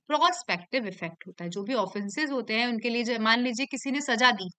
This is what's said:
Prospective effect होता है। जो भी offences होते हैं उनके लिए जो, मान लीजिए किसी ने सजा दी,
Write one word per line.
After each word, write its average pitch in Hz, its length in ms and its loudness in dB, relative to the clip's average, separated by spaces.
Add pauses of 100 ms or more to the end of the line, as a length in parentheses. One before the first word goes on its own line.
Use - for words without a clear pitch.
(120)
Prospective 269 760 2
effect 175 400 -10
होता 180 180 -12
है। 170 60 -4
जो 196 120 -6
भी 220 120 -4
offences 208 560 -2
होते 233 240 -4
हैं 233 120 2
उनके 233 240 -2
लिए 233 140 0
जो, 233 140 0
मान 220 220 4
लीजिए 247 260 0
किसी 269 240 -6
ने 269 100 -2
सजा 247 320 4
दी, 190 260 -4